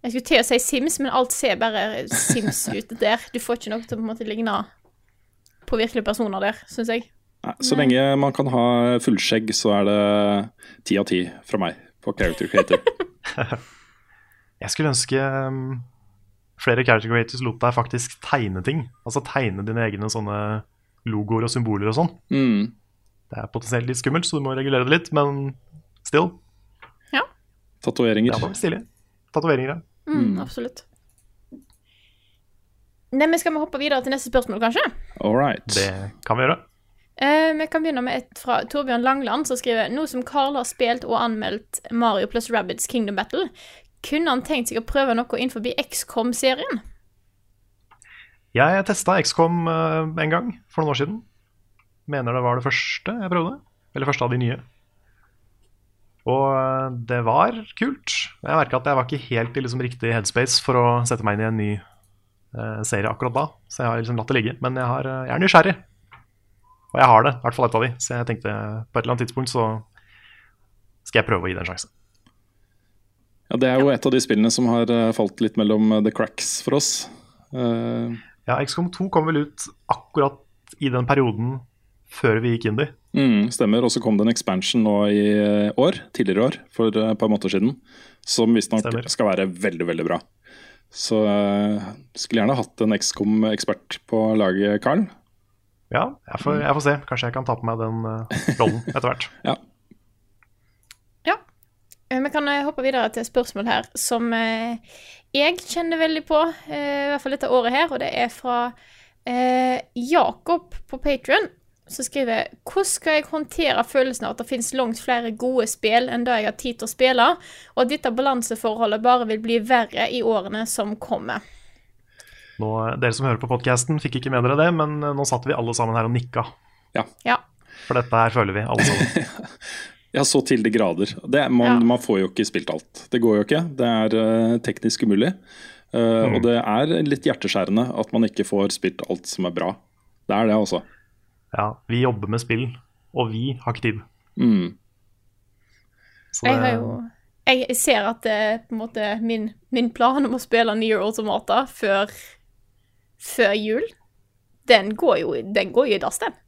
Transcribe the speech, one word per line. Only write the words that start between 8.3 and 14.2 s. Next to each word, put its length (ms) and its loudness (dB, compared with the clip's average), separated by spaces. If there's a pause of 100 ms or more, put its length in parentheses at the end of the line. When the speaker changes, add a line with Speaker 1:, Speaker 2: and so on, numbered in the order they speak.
Speaker 3:
kan 160 0
ha 120 4 (360)
fullskjegg, 560 0
så 220 2
er 100 4
det 140 4 (840)
ti 160 0
av 80 0
ti 140 0 (260)
fra 120 -2
meg 200 -4 (240)
på 160 -4
character 320 -2
creator. 320 2 (540)
Speaker 2:
<laughs> 1300 -12